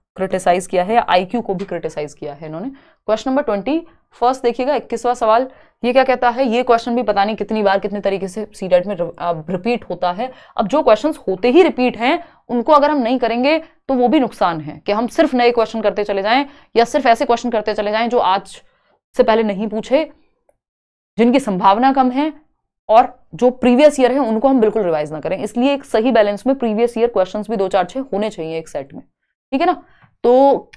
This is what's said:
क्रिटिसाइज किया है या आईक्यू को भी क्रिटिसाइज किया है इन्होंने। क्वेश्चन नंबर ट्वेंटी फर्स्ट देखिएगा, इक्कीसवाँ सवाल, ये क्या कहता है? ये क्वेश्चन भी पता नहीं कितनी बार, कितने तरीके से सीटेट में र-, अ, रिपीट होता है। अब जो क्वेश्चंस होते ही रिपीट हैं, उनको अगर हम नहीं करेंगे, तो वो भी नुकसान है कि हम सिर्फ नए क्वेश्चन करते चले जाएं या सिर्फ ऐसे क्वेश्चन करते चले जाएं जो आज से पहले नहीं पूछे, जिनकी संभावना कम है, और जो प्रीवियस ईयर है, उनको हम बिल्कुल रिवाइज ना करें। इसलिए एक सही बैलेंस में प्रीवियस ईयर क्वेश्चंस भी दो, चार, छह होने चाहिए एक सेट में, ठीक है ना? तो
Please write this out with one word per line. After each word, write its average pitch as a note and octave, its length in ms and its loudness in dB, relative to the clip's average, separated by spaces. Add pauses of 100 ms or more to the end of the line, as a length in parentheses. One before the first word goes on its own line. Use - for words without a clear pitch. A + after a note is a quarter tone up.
(160)
क्रिटिसाइज F3+ 500 -2
किया F3+ 180 -2
है G#3 100 -2
या A#3 140 2
आईक्यू F#3 320 0
को G3+ 140 -4
भी F#3 100 -8
क्रिटिसाइज D#3+ 500 -8
किया C#3+ 200 -12
है D#3 120 -16
इन्होंने। E3 220 -10 (380)
क्वेश्चन A3 240 -2
नंबर C4+ 120 0
ट्वेंटी A#3+ 400 -4 (300)
फर्स्ट C4 300 -2
देखिएगा, B3+ 320 -2
इक्कीसवाँ A#3+ 400 -4
सवाल, A#3+ 340 2 (360)
ये A#3+ 80 0
क्या C4 120 4
कहता B3 260 0
है? B3 160 -2
ये A#3 160 0
क्वेश्चन A#3 340 0
भी B3 60 -2
पता G3 220 0
नहीं G#3+ 120 -6
कितनी G#3+ 260 -4
बार, G3 160 2
कितने G3 220 -6
तरीके G3 280 -4
से G#3 260 -10
सीटेट F3+ 320 0
में G#3 100 -6
र-, E3+ 220 -6
अ, E3+ 140 -4 (180)
रिपीट G#3 400 -4
होता F3+ 220 -2
है। A#3+ 200 -8 (240)
अब G#3+ 120 -2
जो C#4+ 140 0
क्वेश्चंस C4 360 2 (100)
होते F#3+ 220 0
ही D#4+ 120 6
रिपीट B3 340 0
हैं, C4+ 280 -2 (240)
उनको A#3+ 240 0
अगर D4 180 6
हम D4+ 80 0
नहीं B3 200 0
करेंगे, B3 400 0
तो - 360 -8
वो B3 140 2
भी D4 120 4
नुकसान F3+ 400 -2
है - 260 -12
कि G3+ 60 -2
हम A3+ 140 -2
सिर्फ D4 280 0
नए A#3+ 160 4
क्वेश्चन A3+ 300 -2
करते G#3 240 0
चले G3+ 180 -4
जाएं B3 240 0 (300)
या A3+ 80 4
सिर्फ C#4 220 -2
ऐसे A#3 180 4
क्वेश्चन A#3+ 260 -2
करते G#3+ 240 -2
चले G#3 160 -4
जाएं A3 180 -2
जो A#3+ 100 0
आज G3 440 -2 (540)
से B3+ 60 2
पहले A3 200 2
नहीं G#3 260 -4
पूछे, B3 420 -2 (1080)
जिनकी A#3+ 220 4
संभावना G#3 520 2
कम C4 180 2
है, C#4+ 220 -2 (560)
और A#3 460 2
जो A#3+ 160 2
प्रीवियस B3+ 500 4
ईयर B3 120 4
है, C4+ 60 0
उनको A3+ 300 0
हम C4+ 120 4
बिल्कुल A3 220 2
रिवाइज D3+ 300 -2
ना D#3 80 -10
करें। F3+ 180 -4
इसलिए A#3+ 340 -2
एक C#4 120 -4
सही A#3 280 0
बैलेंस G#3 340 2
में C4+ 120 0
प्रीवियस A#3 400 -2
ईयर A#3 100 2
क्वेश्चंस G#3 420 -2
भी A3+ 60 -4
दो, F#3+ 120 -2
चार, F#3 160 0
छह C4 160 -10
होने G#3+ 300 -4
चाहिए D#3+ 280 -8
एक E3 100 -12
सेट C#3 260 -12
में, - 80 -16 (500)
ठीक C4+ 80 -2
है E4+ 60 0
ना? F4 160 -2 (400)
तो B3+ 360 4 (180)